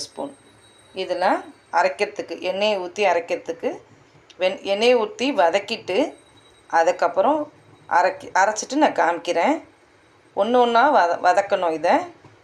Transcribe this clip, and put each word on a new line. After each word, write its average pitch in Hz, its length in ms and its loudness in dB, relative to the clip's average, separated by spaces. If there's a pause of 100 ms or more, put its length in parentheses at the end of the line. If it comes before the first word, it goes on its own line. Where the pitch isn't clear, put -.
ஸ்பூன். 143 260 -12 (680)
இதெல்லாம் 180 420 -2 (340)
அரைக்கிறதுக்கு, 180 640 -2 (100)
எண்ணெயை 202 320 0
ஊத்தி 180 300 -6
அரைக்கிறதுக்கு, 170 580 -4 (720)
வெண்-, 185 180 0 (120)
எண்ணெயை 233 320 4
ஊத்தி 214 240 -4 (120)
வதக்கிட்டு, 202 720 0 (680)
அதுக்கப்புறம் 190 720 0 (380)
அரைக்கி-, - 420 0 (100)
அரைச்சிட்டு 214 420 -2
நான் - 160 2
காமிக்கிறேன். 170 560 0 (840)
ஒண்ணு 240 240 2
ஒண்ணா 233 180 4 (140)
வத-, 170 280 2
வதக்கணும். 180 540 2
இதை 180 160 2 (480)